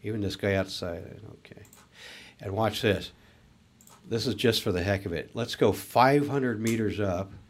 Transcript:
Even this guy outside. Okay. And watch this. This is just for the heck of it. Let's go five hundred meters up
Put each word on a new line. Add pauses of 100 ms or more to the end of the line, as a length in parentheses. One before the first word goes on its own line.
Even
this
guy
outside. (200)
Okay. (760)
And
watch
this. (960)
This
is
just
for
the
heck
of
it.
Let's
go
five
hundred
meters
up (160)